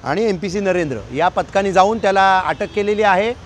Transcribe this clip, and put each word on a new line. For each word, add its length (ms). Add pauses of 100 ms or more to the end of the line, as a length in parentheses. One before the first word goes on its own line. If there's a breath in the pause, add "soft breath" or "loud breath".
आणि 200
एमपीसी 360
नरेंद्र 380 (180)
या 120
पथकाने 440
जाऊन 260
त्याला 480
अटक 200 (100)
केलेली 260
आहे 320 (120)